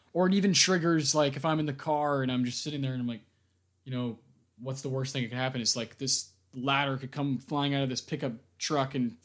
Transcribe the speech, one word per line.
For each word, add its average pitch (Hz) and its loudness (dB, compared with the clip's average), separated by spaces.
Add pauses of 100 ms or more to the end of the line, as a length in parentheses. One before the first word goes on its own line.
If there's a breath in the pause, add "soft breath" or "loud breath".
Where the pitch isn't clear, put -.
(140 soft breath)
or 180 4
it 185 4
even 196 4
triggers, 165 4
like, 143 4
if 139 -4
I'm 156 2
in 151 0
the 147 -2
car 147 0
and 127 0
I'm 127 2
just 123 -4
sitting 147 -6
there 131 -2
and 127 -4
I'm 123 -2
like, 113 -6 (640)
you 131 -10
know, 123 -2 (420)
what's 131 -6
the 143 -4
worst 131 -2
thing 135 0
that 120 -4
could 123 -6
happen? 127 -2
It's 107 0
like 113 -6
this - -2 (260)
ladder 135 0
could 131 -10
come 143 -2
flying 143 -2
out 139 2
of 131 0
this 123 -4
pickup 135 -4 (240)
truck 139 0
and 120 0